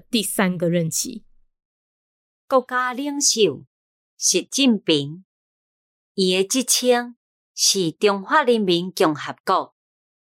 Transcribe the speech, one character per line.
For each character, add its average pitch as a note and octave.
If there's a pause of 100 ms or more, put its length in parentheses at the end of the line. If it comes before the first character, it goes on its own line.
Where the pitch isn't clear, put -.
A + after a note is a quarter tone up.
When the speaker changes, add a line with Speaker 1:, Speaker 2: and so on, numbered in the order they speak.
Speaker 1:
第 A3
三 F#3
个 E3+
任 E3+
期。 - (1200)
Speaker 2:
国 B3+
家 B3+
领 C#4+
袖 F#3 (520)
习 -
近 B3
平， D#3 (880)
伊 F#3
的 F#3+
职 B3
称 A#3+ (400)
是 F3+
中 G3+
华 C#4+
人 A#3
民 F3+
共 E3
和 C3+ (100)
国 F3+ (460)